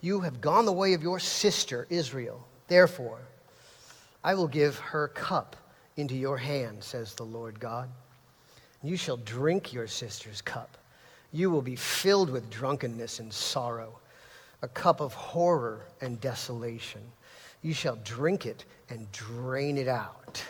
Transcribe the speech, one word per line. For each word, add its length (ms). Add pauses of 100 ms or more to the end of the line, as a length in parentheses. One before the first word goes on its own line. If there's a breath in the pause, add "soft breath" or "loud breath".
You 200
have 200
gone 240
the 80
way 220
of 80
your 180
sister 680
Israel. 540 (220)
Therefore, 520 (1040 loud breath)
I 120
will 120
give 320
her 300
cup 480 (400 soft breath)
into 180
your 240
hand," 460
says 300
the 100
Lord 340
God. 300 (920 soft breath)
"You 160
shall 200
drink 560
your 160
sister's 520
cup. 380 (540 loud breath)
You 180
will 120
be 120
filled 560
with 180
drunkenness 680
and 140
sorrow, 680 (640 loud breath)
a 60
cup 320
of 140
horror 720 (120)
and 200
desolation. 800 (600 loud breath)
You 140
shall 300
drink 420
it 180 (240 loud breath)
and 220
drain 640
it 120
out." 600